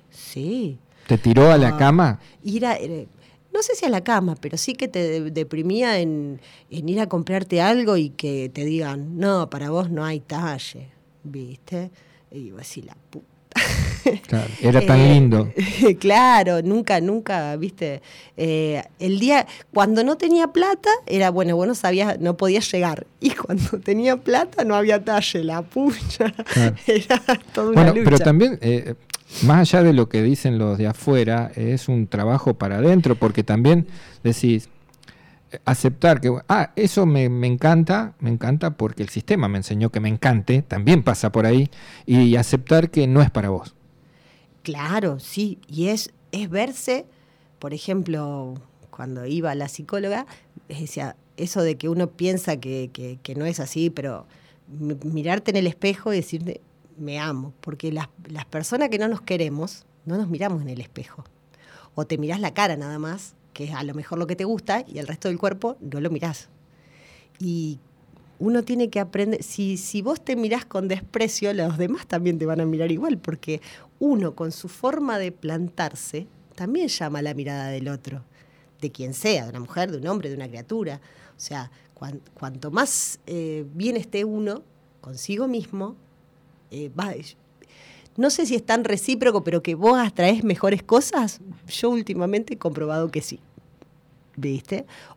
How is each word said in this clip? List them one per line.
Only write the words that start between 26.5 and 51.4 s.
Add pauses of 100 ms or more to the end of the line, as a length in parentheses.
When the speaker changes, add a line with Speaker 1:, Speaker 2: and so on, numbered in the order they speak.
Speaker 2:
Claro.
Speaker 1:
<laughs>
Era (320)
toda
una
Speaker 2:
Bueno, (100)
pero
Speaker 1:
lucha.
Speaker 2:
también,
eh, (480)
más
allá
de
lo
que
dicen
los
de
afuera,
es
un
trabajo
para
adentro,
porque
también (360)
decís, (840)
eh,
aceptar
que, (140)
ah,
eso
me,
me
encanta,
me
encanta
porque
el
sistema
me
enseñó
que
me
encante,
también
pasa
por
ahí, (360)
y
aceptar
que
no
es
para
vos. (880)
Speaker 1:
Claro,
sí,
y
es, (200)
es
verse, (540)
por
ejemplo, (360)
cuando
iba
a
la
psicóloga, (440)
decía, (180)
eso